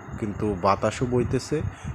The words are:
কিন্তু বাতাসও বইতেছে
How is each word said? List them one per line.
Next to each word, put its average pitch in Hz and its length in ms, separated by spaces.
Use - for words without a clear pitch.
কিন্তু 104 420
বাতাসও 101 440
বইতেছে 123 560